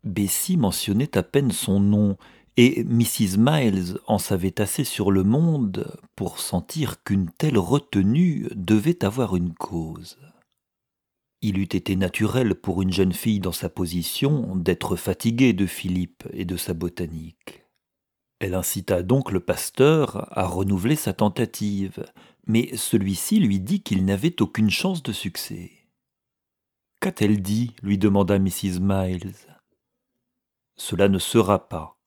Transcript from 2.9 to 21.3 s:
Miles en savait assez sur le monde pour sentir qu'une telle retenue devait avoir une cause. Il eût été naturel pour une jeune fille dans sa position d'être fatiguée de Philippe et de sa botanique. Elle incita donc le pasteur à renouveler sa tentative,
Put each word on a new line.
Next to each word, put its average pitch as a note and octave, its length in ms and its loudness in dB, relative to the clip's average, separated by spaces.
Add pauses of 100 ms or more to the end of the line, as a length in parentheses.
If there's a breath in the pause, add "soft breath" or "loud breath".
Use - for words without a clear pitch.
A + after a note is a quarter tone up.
Miles G#2+ 720 2
en G#2+ 100 0
savait F#2+ 420 -2
assez A2 260 -2
sur G2 260 0
le F#2+ 120 2
monde C3 800 0 (160)
pour - 220 -6
sentir - 640 -6
qu'une G2 260 0
telle C#3 300 0
retenue C3 960 2
devait G#2+ 500 2
avoir G#2+ 320 0
une F2 160 0
cause. - 640 -10 (1300)
Il G2 160 0
eût G2 60 0
été F#2+ 300 -2
naturel G2+ 600 0
pour F#2 260 -4
une F#2+ 120 0
jeune F#2 200 2
fille G#2 280 0
dans F#2 120 -4
sa - 160 -6
position F#2 880 -2
d'être F2+ 400 -2
fatiguée A#2 560 2
de F#2+ 140 0
Philippe - 680 -6
et F#2+ 140 -8
de F2+ 100 -6
sa - 160 -6
botanique. E2 920 -10 (800)
Elle F#2 120 -2
incita F#2 480 -2
donc A#2+ 300 2
le F#2 80 2
pasteur C3+ 920 0
à F#2 120 -2
renouveler F#2+ 500 0
sa G#2+ 160 -4
tentative, G2+ 960 -2 (400 soft breath)